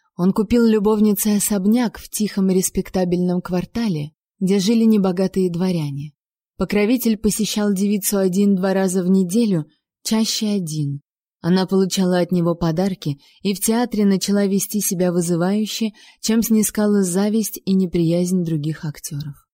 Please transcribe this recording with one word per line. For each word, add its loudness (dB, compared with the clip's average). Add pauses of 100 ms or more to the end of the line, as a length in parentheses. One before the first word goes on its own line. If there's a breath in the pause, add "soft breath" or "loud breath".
(180)
Он 4
купил 2
любовнице 2
особняк 0
в -20
тихом -2
и 2
респектабельном 0
квартале, -4 (300)
где 2
жили 2
небогатые 2
дворяне. -4 (440)
Покровитель 0
посещал -2
девицу 0
один-два 2
раза 0
в 0
неделю, 2 (360 soft breath)
чаще -2
один. -4 (380)
Она 2
получала 0
от 0
него 0
подарки -2 (220 soft breath)
и -2
в -10
театре 0
начала 2
вести -2
себя -2
вызывающе, -2 (280 loud breath)
чем 2
снискала 2
зависть -2
и 0
неприязнь 0
других -4
актеров. -12